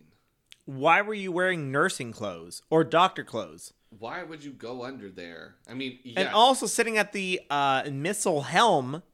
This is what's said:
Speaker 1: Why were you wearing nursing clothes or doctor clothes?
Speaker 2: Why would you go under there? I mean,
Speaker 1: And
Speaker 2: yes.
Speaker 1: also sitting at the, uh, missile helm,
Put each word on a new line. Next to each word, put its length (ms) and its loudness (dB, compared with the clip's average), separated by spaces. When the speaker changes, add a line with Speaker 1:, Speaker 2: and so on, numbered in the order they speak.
Speaker 1:
Why 380 4
were 120 -6
you 160 -4
wearing 400 0
nursing 420 0
clothes 580 -10
or 140 6
doctor 400 2
clothes? 500 -8
Speaker 2:
Why 240 -10
would 200 -14
you 100 -14
go 320 -10
under 260 -12
there? 460 -16
I 60 -12
mean, 300 -8
Speaker 1:
And 100 -14
Speaker 2:
yes. 60 -6
Speaker 1:
also 320 6
sitting 300 0
at 160 0
the, 280 -4
uh, 320 2
missile 500 -2
helm, 600 2